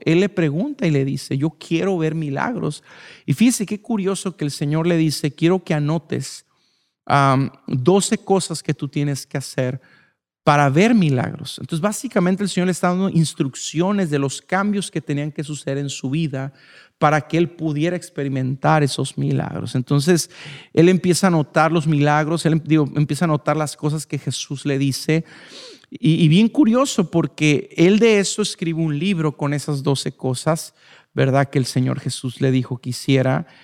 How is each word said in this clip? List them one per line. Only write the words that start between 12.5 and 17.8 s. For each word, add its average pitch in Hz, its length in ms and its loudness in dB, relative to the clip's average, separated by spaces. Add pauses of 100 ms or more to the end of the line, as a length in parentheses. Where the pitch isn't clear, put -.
le 185 60 0
está 180 160 -2
dando 185 220 0
instrucciones 165 1000 -2
de 147 80 0
los 139 240 -4
cambios 196 480 -2
que 160 120 -6
tenían 147 300 -4
que 156 120 -8
suceder 139 340 -8
en 143 120 -4
su 135 200 -8
vida 135 420 -4 (460)
para 151 300 0
que 160 100 -2
él 170 120 0
pudiera 160 460 -4